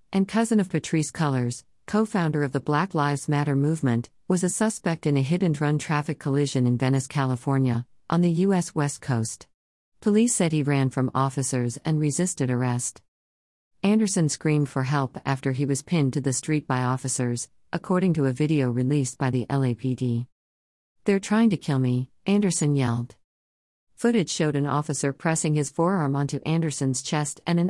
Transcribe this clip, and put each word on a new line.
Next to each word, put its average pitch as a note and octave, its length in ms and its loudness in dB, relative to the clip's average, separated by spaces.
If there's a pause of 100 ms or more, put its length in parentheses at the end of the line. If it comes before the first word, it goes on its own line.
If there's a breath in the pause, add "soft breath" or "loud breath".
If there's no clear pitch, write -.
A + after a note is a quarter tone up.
(120)
and G3 140 2
cousin A3 320 2
of F#3 100 0
Patrisse D#3 440 -2
Cullors, C3 500 -2 (240)
co-founder E3+ 560 0
of C#3 80 -2
the C#3 80 -2
Black D3+ 380 0
Lives C#3+ 320 0
Matter D3 260 0
movement, C#3 560 0 (160)
was F#3 160 0
a F3+ 80 0
suspect F3 560 -2
in C#3+ 100 2
a C3+ 60 2
hit-and-run D3+ 560 0
traffic D3 400 -4
collision C3+ 480 0
in B2 100 2
Venice, C3 300 0
California, C3 800 0 (240)
on E3+ 120 2
the F3 80 4
U F#3 240 2
S F3 200 -2
West D3 280 -2
Coast. A#2 440 -4 (540)
Police A3 340 2
said E3 180 2
he D#3 100 2
ran C#3 260 2
from B2+ 260 0
officers C3 680 -2
and D#3 160 0
resisted D3 500 0
arrest. B2 520 -2 (800)
Anderson G3 480 2
screamed D3+ 400 0
for C3 140 -2
help C3+ 420 -2
after C3+ 260 -2
he C3+ 140 -2
was C3+ 160 -2
pinned C#3+ 320 0
to C#3 80 -2
the C3+ 100 0
street D3+ 340 -2
by B2+ 160 0
officers, B2 680 -2 (200)
according F3+ 440 0
to D3+ 100 0
a C3 80 2
video C#3+ 380 2
released B2+ 480 0
by C3+ 100 0
the B2 220 0
L C#3 120 0
A B2 120 0
P B2+ 200 -4
D. A#2+ 320 -2 (800)
"They're G3 160 2
trying A3 300 2
to E3 80 0
kill C#3 200 -2
me," B2+ 320 0 (140)
Anderson F3+ 520 2
yelled. A#2+ 400 -2 (800)
Footage A#3 360 2
showed D3+ 260 0
an C#3+ 80 2
officer C#3+ 480 -2
pressing D#3+ 420 0
his D3 160 0
forearm E3 460 0
onto C#3+ 300 -2
Anderson's D3+ 560 0
chest - 440 -4
and E3+ 140 2
an F3 100 2